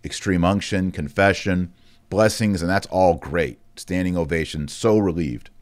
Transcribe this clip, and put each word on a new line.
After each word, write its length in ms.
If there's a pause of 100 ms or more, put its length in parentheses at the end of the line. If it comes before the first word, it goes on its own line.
extreme 420
unction, 460
confession, 800 (360)
blessings, 520
and 80
that's 180
all 280
great." 440 (160)
Standing 400
ovation, 520
so 300
relieved. 520 (120)